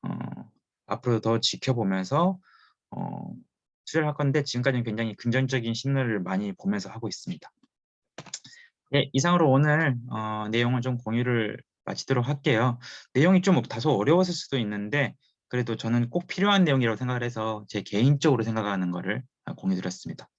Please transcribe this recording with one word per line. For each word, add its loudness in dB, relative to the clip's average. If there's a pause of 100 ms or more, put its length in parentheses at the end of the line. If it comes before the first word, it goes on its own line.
어, -6 (760)
앞으로 -2
더 0
지켜보면서, 0 (520)
어, -10 (500)
투자를 0
할 -2
건데 0
지금까지는 0
굉장히 -2
긍정적인 0
신호를 0
많이 -2
보면서 -4
하고 -8
있습니다. -10 (1400)
네, 0
이상으로 4
오늘, 4 (140)
어, -4
내용을 2
좀 -2
공유를 -2 (260)
마치도록 -2
할게요. 2 (360)
내용이 6
좀 6
다소 -2
어려웠을 4
수도 -4
있는데 -2 (340)
그래도 -2
저는 0
꼭 -2
필요한 4
내용이라고 4
생각을 -2
해서 -4
제 -4
개인적으로 4
생각하는 -2
거를, -4 (240)
어, -8
공유드렸습니다. -6 (100)